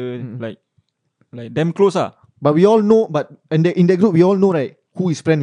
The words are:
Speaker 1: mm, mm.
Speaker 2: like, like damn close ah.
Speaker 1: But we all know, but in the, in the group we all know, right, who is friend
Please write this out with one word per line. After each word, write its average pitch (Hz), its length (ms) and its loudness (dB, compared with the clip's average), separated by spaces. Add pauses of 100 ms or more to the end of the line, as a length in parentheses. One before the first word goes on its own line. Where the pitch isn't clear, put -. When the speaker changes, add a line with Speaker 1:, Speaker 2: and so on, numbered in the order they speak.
(180)
Speaker 1:
mm, 117 80 -12
mm. 117 160 -14
Speaker 2:
like, 110 160 -12 (720)
like 117 240 -16
damn 156 160 -2
close 190 240 0
ah. 143 240 -4 (240)
Speaker 1:
But 151 160 2
we 180 80 4
all 220 160 4
know, 220 240 4
but 151 240 -6 (240)
in 160 80 2
the, 175 160 2
in 175 80 4
the 185 80 2
group 180 240 2
we 175 80 4
all 196 80 2
know, 196 160 2
right, 147 240 -4 (240)
who 185 160 -2
is - 80 -14
friend 160 200 0